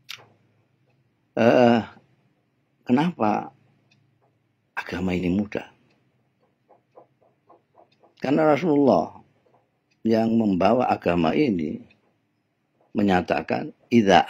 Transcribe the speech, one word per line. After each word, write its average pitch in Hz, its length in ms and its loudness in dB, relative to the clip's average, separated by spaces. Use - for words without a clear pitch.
Eh, 120 440 4
kenapa 127 680 -2
agama 92 400 -8
ini 87 160 -2
mudah? 101 380 -4
Karena 156 380 0
Rasulullah 143 640 0
yang 113 320 0
membawa 110 560 0
agama 87 480 -2
ini 95 480 -4
menyatakan, 90 720 -2
"Idza 95 360 4